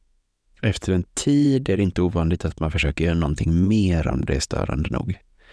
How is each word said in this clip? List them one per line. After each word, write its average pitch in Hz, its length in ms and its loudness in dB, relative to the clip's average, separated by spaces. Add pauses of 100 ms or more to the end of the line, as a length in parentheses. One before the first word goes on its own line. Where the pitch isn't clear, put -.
(600)
Efter 98 320 0
en 90 100 2 (100)
tid 143 560 2
är 95 80 2
det 101 60 2
inte 92 180 0
ovanligt 85 440 0
att 78 140 -6
man 78 120 -2
försöker - 340 -2
göra 85 100 2
någonting 82 520 0
mer 95 400 2
om 62 180 -2
det 69 100 -2
är 71 40 -2
störande - 500 -4
nog. - 280 -6 (360)